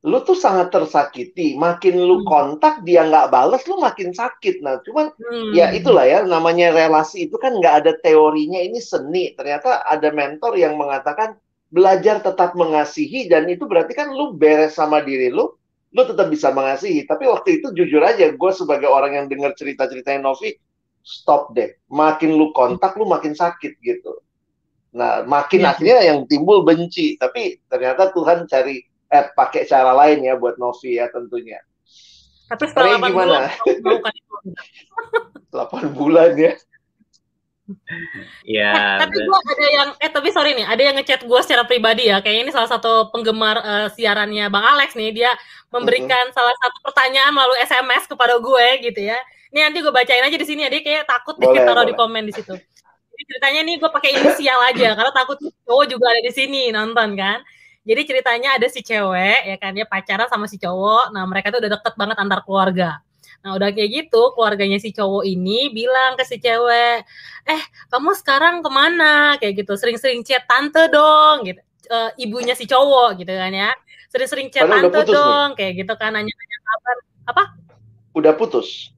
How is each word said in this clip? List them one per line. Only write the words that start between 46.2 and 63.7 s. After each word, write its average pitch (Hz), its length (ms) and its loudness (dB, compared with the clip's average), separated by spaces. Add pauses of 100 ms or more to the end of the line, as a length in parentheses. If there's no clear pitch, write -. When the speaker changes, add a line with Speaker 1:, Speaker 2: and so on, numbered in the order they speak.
Speaker 1:
Mm-mm. 254 80 -10
Speaker 2:
salah 247 220 2
satu 254 240 -4
pertanyaan 269 500 0
melalui 254 280 2
S 247 140 0
M 254 160 0
S 247 180 0
kepada 240 320 2
gue 240 280 4 (140)
gitu 214 220 -8
ya. 220 160 -6 (320)
Ini 302 160 0
nanti 302 120 -4
gue 302 120 -2
bacain 247 320 2
aja 294 120 0
di 294 120 -4
sini 302 160 -6
ya. 269 80 -2
Dia 294 80 -2
kayak 302 260 -4
takut 262 300 -4
deh - 80 -2
Speaker 1:
Boleh, 262 200 6
Speaker 2:
taruh 240 200 4
di - 80 0
Speaker 1:
boleh. - 100 -6
Speaker 2:
komen 226 220 -2
di 214 100 -10
situ. 196 220 -14 (520)
Jadi - 180 -20
ceritanya 277 380 -2
nih 330 140 -4
gue 311 120 -2
pakai 294 260 -2
inisial 277 480 2
aja 247 320 2
karena 233 160 0
takut 262 260 -2 (260)
cowok 269 240 2
juga 247 200 -2
ada 233 160 2
di 247 80 -4
sini 262 400 -4
nonton 220 440 -2
kan. 202 280 -6 (400)
Jadi 233 220 -2
ceritanya 254 500 -2
ada 247 120 0
si 269 120 -6
cewek 202 640 0
ya 190 120 -10
kan, 190 160 -10
dia 202 120 -6
pacaran 202 440 -4
sama 220 160 -4
si 208 120 -12
cowok. 202 560 0
Nah, 196 120 -8
mereka 190 280 -4
tuh 247 80 -2
udah 214 120 -4
deket - 240 -6
banget 202 200 -4
antar 202 280 -4
keluarga. 185 560 -2 (400)
Nah, 196 160 -10
udah 202 160 0